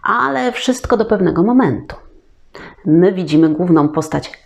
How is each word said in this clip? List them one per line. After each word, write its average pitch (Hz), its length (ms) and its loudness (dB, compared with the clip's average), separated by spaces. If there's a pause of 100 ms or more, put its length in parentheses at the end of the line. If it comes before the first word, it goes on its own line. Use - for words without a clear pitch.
Ale 254 500 -2
wszystko - 440 -4
do 214 80 -2
pewnego 180 380 0
momentu. 220 540 0 (880)
My 175 260 4
widzimy 160 360 2
główną 160 400 2
postać 151 440 -6 (140)